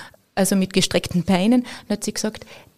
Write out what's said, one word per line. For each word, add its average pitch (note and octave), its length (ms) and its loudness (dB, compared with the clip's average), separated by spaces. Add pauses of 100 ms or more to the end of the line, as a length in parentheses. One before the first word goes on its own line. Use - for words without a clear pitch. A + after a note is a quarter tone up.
(360)
also G3 200 2
mit F#3+ 180 0
gestreckten - 500 0
Beinen. G#3 400 4 (240)
Dann G#3 100 -2
hat G#3 60 -14
sie G#3+ 100 -6
gesagt, - 320 -6 (320)